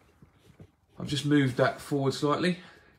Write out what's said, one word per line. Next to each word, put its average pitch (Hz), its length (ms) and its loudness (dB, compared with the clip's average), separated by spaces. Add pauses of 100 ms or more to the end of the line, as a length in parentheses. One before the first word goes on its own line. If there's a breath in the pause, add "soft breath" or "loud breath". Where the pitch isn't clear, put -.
(1000 soft breath)
I've - 80 -10
just 135 200 -4
moved 143 320 4
that 127 200 2
forward 135 360 -2
slightly. 151 440 0 (400 loud breath)